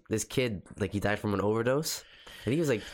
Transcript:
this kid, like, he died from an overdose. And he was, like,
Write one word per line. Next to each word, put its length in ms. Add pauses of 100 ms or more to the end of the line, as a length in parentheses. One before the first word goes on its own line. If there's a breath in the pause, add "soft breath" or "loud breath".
this 160
kid, 380 (160)
like, 140
he 80
died 180
from 160
an 60
overdose. 640 (400 loud breath)
And 100
he 60
was, 80
like, 140 (120 loud breath)